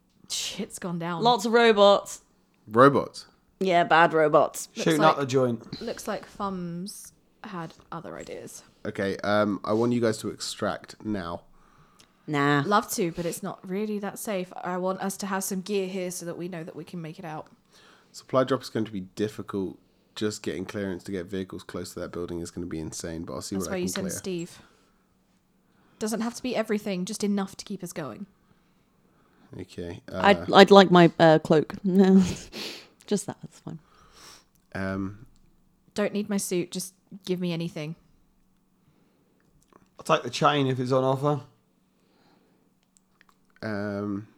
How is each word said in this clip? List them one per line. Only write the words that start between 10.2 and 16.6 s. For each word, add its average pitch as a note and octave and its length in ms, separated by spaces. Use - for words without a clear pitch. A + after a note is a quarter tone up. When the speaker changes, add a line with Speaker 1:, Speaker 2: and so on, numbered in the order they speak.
Speaker 3:
extract - 760
now. F2+ 380
Speaker 2:
Nah. C#3+ 400
Speaker 1:
Love G#3 260
to, E3+ 200
but E3+ 140
it's D#3 160
not - 260
really G#3 300
that G3+ 200
safe. F#3 320
I F3+ 160
want F#3 220
us F#3+ 180
to G3+ 80
have G3 180
some F#3+ 160
gear F#3+ 260
here F3+ 240
so F3 160
that E3+ 120
we F3 100
know E3+ 160